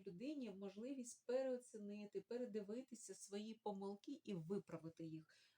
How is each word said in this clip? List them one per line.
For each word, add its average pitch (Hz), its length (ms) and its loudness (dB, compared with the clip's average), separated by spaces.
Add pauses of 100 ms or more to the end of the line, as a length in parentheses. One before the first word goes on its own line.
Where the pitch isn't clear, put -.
людині 233 440 0
можливість 208 760 -2
переоцінити, 214 960 2
передивитися 214 920 -2
свої 208 400 -2
помилки 202 720 -2
і 208 120 2
виправити 165 680 0
їх. 160 320 -6 (220)